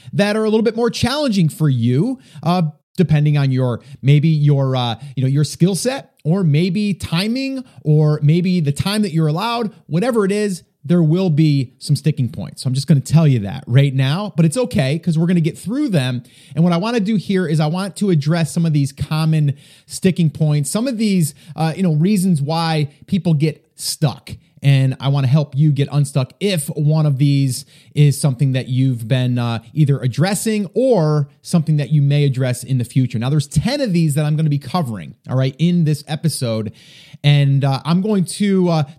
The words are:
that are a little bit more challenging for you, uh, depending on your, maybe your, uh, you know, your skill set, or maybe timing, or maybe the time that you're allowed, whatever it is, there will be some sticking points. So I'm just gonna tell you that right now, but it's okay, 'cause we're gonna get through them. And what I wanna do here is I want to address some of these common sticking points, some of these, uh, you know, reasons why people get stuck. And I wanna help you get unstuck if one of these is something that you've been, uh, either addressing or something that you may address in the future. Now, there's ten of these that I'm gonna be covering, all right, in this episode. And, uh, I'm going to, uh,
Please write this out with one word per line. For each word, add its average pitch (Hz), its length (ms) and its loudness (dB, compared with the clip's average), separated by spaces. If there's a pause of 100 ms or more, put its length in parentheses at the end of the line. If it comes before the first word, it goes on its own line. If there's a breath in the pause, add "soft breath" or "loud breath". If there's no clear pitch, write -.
(140 loud breath)
that 202 220 0
are 220 80 0
a 214 60 0
little 220 140 2
bit 220 120 0
more 233 160 0
challenging 240 580 0
for 156 200 0
you, 131 500 0 (240 loud breath)
uh, 175 200 0 (340)
depending 147 400 2
on 139 140 0
your, 127 300 -2 (200 loud breath)
maybe 143 260 4
your, 147 480 2
uh, 120 260 -2 (140 loud breath)
you 131 80 -2
know, 131 60 0
your 143 160 2
skill 180 300 0
set, 262 380 -6 (100)
or 185 200 0
maybe 185 500 0
timing, 254 680 -4 (200 loud breath)
or 151 380 2
maybe 175 380 2
the 143 140 -2
time 208 280 -2
that 196 100 -2
you're 160 160 0
allowed, 220 460 -4 (140 loud breath)
whatever 208 360 0
it 190 80 0
is, 208 320 -4 (220)
there 170 180 4
will 175 260 2
be 147 480 2
some - 160 -2
sticking 139 360 -2
points. - 320 -12
So - 60 -4
I'm 131 60 -2
just 139 140 -4
gonna 143 140 4
tell 160 260 2
you 127 120 4
that 92 280 -8
right 135 260 2
now, 147 440 -2
but 165 80 4
it's 165 100 0
okay, 214 420 -2
'cause 165 200 -2
we're 170 100 0
gonna 180 140 2
get 156 160 -2
through 262 320 -4
them. 127 340 -2 (320 loud breath)
And 160 80 2
what 175 80 4
I 170 60 0
wanna 226 240 -2
do 208 160 0
here 185 280 -2
is 156 140 0
I 156 80 0
want 185 300 -6
to 202 140 0
address 160 420 0
some 165 120 0
of 165 60 0
these 143 220 0
common 156 640 -2 (320 loud breath)
sticking 175 420 0
points, 147 400 -2
some 220 180 -2
of 247 100 -4
these, 196 380 0 (220 loud breath)
uh, 160 180 -2
you 190 80 -4
know, 170 100 2
reasons 180 480 2
why 160 460 -2 (200 loud breath)
people 175 260 0
get 147 420 -2
stuck. - 640 -6 (240 soft breath)
And 135 400 4
I 135 80 -2
wanna 139 180 0
help 143 280 0
you 147 180 2
get 139 180 -2
unstuck 139 480 -2
if 180 300 -2
one 156 360 0
of 143 120 0
these 139 480 0 (280 soft breath)
is 147 240 4
something 135 360 0
that 127 160 -4
you've 127 360 0
been, 123 320 0
uh, 117 220 -4 (140 loud breath)
either 143 260 2
addressing 196 760 -2
or 156 560 2 (120)
something 156 340 0
that 139 160 -2
you 147 100 4
may 143 220 2
address 127 400 -2
in 131 140 -2
the 117 80 0
future. 123 340 0
Now, 123 100 -2
there's 147 180 0
ten 269 340 -2
of 233 100 -2
these 165 220 2
that 151 120 0
I'm 151 120 0
gonna 156 120 0
be 143 100 0
covering, 117 560 -6 (140)
all 123 80 -2
right, 135 220 0
in 175 240 2
this 151 240 -2
episode. 117 640 -4 (500 loud breath)
And, 143 440 2
uh, 135 180 0
I'm 170 180 0
going 202 240 0
to, 190 440 0
uh, 160 140 0 (160 loud breath)